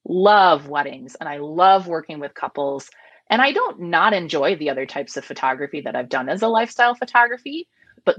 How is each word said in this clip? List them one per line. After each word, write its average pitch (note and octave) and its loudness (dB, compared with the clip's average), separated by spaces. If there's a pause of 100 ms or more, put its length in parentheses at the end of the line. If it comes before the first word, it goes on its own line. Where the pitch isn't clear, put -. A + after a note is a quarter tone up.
love F#3 4
weddings, C#3 -6
and E3 -10
I D3 -8
love F3 4
working D#3+ -8
with C#3+ -12
couples. C#3 -6 (400)
And A3+ 2
I C4+ 2
don't G4 -4
not F3 2
enjoy E3 0
the D3+ -4
other C3+ -2
types C3+ -10
of C3+ -8
photography C#3 -4
that C#3 -6
I've B2 -6
done C3 -4
as F#3 -4
a A3+ 2
lifestyle A#3 0
photography, B3 -2 (380)
but F3+ 2